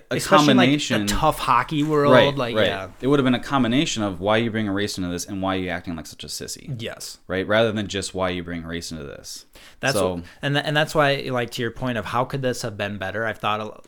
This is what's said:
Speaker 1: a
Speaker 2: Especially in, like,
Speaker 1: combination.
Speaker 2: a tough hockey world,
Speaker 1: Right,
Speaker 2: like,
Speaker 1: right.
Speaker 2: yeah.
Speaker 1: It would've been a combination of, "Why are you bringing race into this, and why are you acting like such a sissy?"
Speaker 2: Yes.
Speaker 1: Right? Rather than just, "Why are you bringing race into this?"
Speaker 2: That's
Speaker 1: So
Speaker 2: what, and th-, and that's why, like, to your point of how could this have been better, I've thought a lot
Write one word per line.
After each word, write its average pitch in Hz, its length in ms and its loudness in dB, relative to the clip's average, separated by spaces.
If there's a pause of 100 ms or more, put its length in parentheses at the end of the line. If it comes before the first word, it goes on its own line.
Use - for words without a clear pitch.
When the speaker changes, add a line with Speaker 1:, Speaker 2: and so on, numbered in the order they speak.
(120)
Speaker 1:
a 131 60 -2
Speaker 2:
Especially 147 340 6
in, 131 60 8
like, 123 100 8
Speaker 1:
combination. 135 340 2
Speaker 2:
a 101 60 -2
tough 147 320 2
hockey 131 420 2
world, 147 320 4
Speaker 1:
Right, 127 220 6
Speaker 2:
like, 120 200 -2
Speaker 1:
right. 107 120 4
Speaker 2:
yeah. 98 220 -4 (120)
Speaker 1:
It 123 60 0
would've 139 180 6
been 127 80 4
a 117 60 0
combination 120 640 0
of, 95 180 -2
"Why 104 160 4
are 117 60 2
you 117 80 -2
bringing 107 200 -2
race 101 280 -2
into 92 100 -2
this, 87 160 -4
and 98 160 -8
why 95 140 0
are 95 40 -2
you 92 100 -4
acting 87 260 -6
like 82 100 -12
such - 180 -16
a 73 40 -12
sissy?" - 520 -10
Speaker 2:
Yes. - 380 -12 (100)
Speaker 1:
Right? 92 200 -2
Rather 110 240 4
than 104 160 -4
just, 95 260 -6
"Why 92 160 0
are 90 40 -2
you 90 100 -6
bringing 82 240 -8
race 85 240 -8
into 78 140 -10
this?" - 400 -14 (340)
Speaker 2:
That's 127 180 0
Speaker 1:
So 92 180 0
Speaker 2:
what, 87 80 -8 (200)
and 139 100 -2
th-, 143 140 0
and 151 100 -2
that's 156 160 -2
why, 143 380 2
like, 120 200 -2
to - 120 -6
your 113 80 -2
point 123 260 -4
of 104 80 -4
how 123 200 0
could 131 180 -6
this 123 180 -2
have 107 160 -6
been 101 220 -4
better, 98 260 -4
I've 107 140 -4
thought 107 200 -2
a 107 60 -6
lot - 220 -14